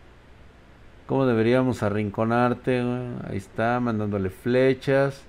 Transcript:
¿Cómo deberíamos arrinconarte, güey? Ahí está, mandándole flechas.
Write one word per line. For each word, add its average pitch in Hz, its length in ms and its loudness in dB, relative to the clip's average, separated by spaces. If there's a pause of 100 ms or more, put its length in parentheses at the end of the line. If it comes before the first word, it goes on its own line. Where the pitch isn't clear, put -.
(1040)
¿Cómo 135 220 0
deberíamos 120 560 2
arrinconarte, 113 960 0
güey? 123 480 -6
Ahí 101 80 -6
está, 117 440 -2
mandándole 104 480 -2
flechas. 135 1000 2